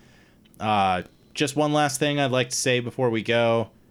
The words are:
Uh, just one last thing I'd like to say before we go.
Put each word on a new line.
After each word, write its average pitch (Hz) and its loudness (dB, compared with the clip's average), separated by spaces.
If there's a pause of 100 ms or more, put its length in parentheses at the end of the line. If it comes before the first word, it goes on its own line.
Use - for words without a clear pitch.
(600)
Uh, 98 0 (320)
just 143 -2
one 151 0
last 147 0
thing 143 0
I'd 135 0
like 127 0
to - -6
say 127 0
before 120 -2
we 113 0
go. 117 2 (220)